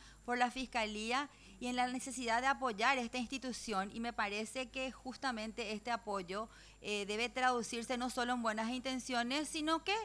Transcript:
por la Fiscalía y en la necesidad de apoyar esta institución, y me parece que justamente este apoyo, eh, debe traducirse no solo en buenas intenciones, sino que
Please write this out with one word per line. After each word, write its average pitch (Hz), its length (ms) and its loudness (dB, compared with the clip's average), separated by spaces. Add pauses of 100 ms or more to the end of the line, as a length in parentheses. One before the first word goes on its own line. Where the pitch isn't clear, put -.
(240)
por 247 140 2
la 247 120 6
Fiscalía 233 800 0 (300)
y 247 80 -2
en 247 80 0
la 247 100 4
necesidad 247 540 0
de 262 80 4
apoyar 254 500 4
esta 240 200 -2
institución, 220 760 -2
y - 60 -4
me 233 120 -2
parece 220 580 -2
que 262 200 -4
justamente 226 840 -4
este 214 200 -4
apoyo, 202 560 -2 (340)
eh, 208 240 -2
debe 214 220 0
traducirse 247 680 2
no 247 140 0
solo 240 220 2
en 247 100 2
buenas 220 280 0
intenciones, 254 800 0
sino 320 360 2
que 381 100 2 (100)